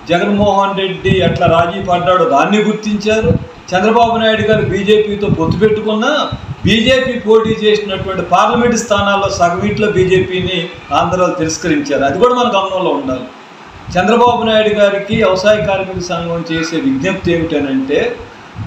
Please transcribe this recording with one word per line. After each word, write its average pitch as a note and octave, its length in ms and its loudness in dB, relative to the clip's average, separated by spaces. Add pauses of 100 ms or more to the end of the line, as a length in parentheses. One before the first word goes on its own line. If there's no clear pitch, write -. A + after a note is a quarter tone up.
జగన్మోహన్ G3 720 2
రెడ్డి F#3 320 -2 (140)
ఎట్లా E3+ 200 0
రాజీ E3+ 340 2 (100)
పడ్డాడో F3 340 2 (100)
దాన్ని F3+ 240 2 (100)
గుర్తించారు. G#3+ 600 0 (400)
చంద్రబాబు A3+ 460 2
నాయుడు A3 340 2
గారు G#3 120 2 (100)
బీజేపీతో G3+ 540 2 (120)
పొత్తు D#3+ 240 0
పెట్టుకున్నా, G#3+ 500 -2 (520)
బీజేపీ A#3 540 0
పోటీ A3 340 2 (120)
చేసినటువంటి G3 580 -2
పార్లమెంట్ A3 640 2
స్థానాల్లో G3+ 440 0 (100)
సగం F3 220 2 (100)
ఇట్లో G#3 260 0
బీజేపీని F3+ 600 0 (400)
ఆంధ్రాలో F3 420 0
తిరస్కరించారు. D3 640 -2
అది C#3 140 -2
కూడా A#3+ 160 4
మన B3 220 0
గమనంలో F#3 440 -2
ఉండాలి. B2+ 260 -6 (680)
చంద్రబాబు A3+ 540 4
నాయుడు G#3+ 320 2
గారికి G3 360 0
వ్యవసాయ G#3 500 2
కార్మిక F#3+ 420 -2
సంఘం E3+ 440 -6
చేసే D#3+ 240 -4 (100)
విజ్ఞప్తి F3 480 -2
ఏమిటనంటే, C#3+ 640 0 (680)